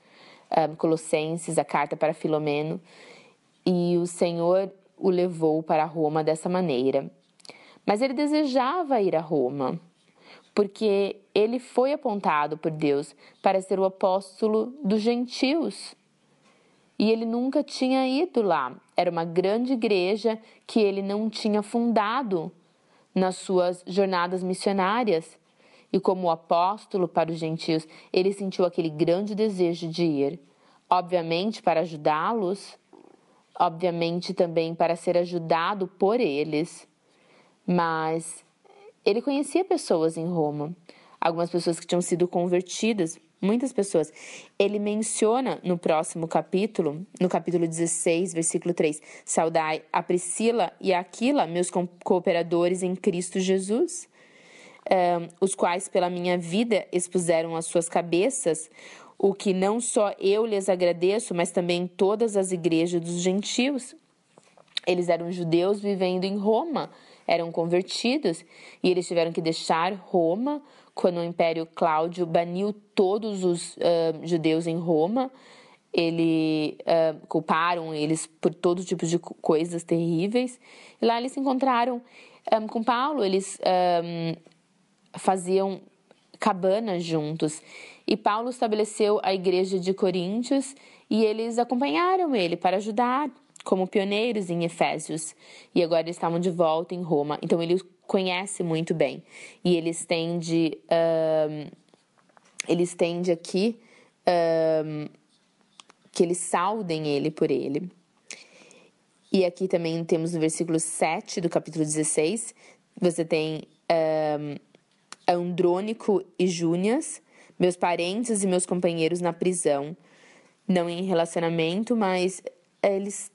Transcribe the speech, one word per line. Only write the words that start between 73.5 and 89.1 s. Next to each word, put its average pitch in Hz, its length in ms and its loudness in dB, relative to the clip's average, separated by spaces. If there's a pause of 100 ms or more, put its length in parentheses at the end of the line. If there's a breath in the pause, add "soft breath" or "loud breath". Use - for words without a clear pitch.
ah, 165 440 2
judeus 160 420 2
em 165 100 -2
Roma. 180 540 2 (640 loud breath)
Ele, 160 920 0
ah, 160 280 2 (140)
culparam 165 640 0
eles 156 320 0
por - 280 -2
todo 180 300 0
tipo 175 220 -4
de 165 120 2
co-, - 220 -8
coisas 170 420 0
terríveis. 175 760 0 (420 loud breath)
E 220 60 2
lá 233 120 2
eles 262 140 -6
se 285 80 -6
encontraram, 254 600 0 (480 loud breath)
ah, 220 120 4
com 220 200 -4
Paulo. 254 420 0
Eles, 190 400 0
ah, 170 720 2 (800)
faziam 190 640 0 (580)
cabana 190 600 0
juntos. 160 640 -2 (440 loud breath)
E 214 100 2
Paulo 226 340 -2
estabeleceu 214 720 0